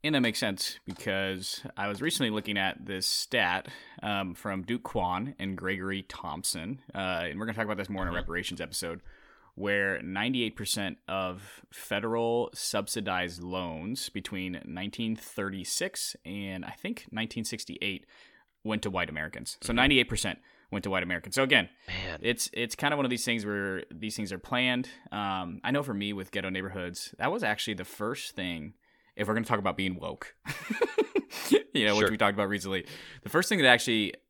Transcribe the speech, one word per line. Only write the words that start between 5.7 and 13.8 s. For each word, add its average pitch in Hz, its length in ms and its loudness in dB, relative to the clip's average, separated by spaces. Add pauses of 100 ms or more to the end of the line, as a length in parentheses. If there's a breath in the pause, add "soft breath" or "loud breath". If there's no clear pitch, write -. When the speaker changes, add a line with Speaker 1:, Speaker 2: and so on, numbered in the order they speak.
Speaker 1:
Thompson, 90 800 -6 (140)
uh, - 40 -4 (300)
and 78 100 -4
we're 110 80 -4
gonna 113 100 -4
talk 113 100 2
about 104 100 0
this 95 120 -4
more 95 140 -2
in 90 60 2
a - 20 0
Speaker 2:
Mm-hmm. 87 60 0
Speaker 1:
reparations 85 440 -2
episode, 85 400 -4 (540 loud breath)
where 98 480 0
ninety-eight 110 540 0
percent 98 500 -2
of 95 540 -4 (100)
federal 117 840 0
subsidized 92 880 -2
loans 90 680 -4